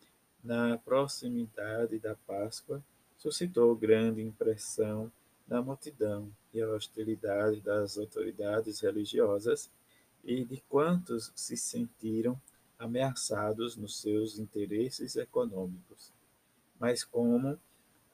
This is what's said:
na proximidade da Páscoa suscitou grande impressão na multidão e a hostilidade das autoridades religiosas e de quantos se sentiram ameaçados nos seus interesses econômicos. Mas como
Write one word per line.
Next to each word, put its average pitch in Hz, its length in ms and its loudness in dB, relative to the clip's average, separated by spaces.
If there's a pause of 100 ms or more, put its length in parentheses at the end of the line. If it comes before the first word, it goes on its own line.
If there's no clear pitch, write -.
(420)
na 117 360 0
proximidade 117 1200 -2
da 110 160 -4 (120)
Páscoa 110 560 -6 (360)
suscitou 120 580 4
grande 110 460 4
impressão 110 880 -2 (340)
na 123 140 -2
multidão 110 720 -4 (220)
e 113 80 0
a 110 80 -2
hostilidade 107 880 0
das 101 380 0
autoridades 107 840 -4
religiosas 104 880 2 (560)
e 127 200 0
de 135 240 -10
quantos 147 640 2
se - 220 -8
sentiram 117 840 -2 (380)
ameaçados 117 1000 0
nos 104 240 -8
seus 107 380 0
interesses 110 760 -4
econômicos. 98 960 -4 (640)
Mas 120 260 0
como 120 540 2 (560)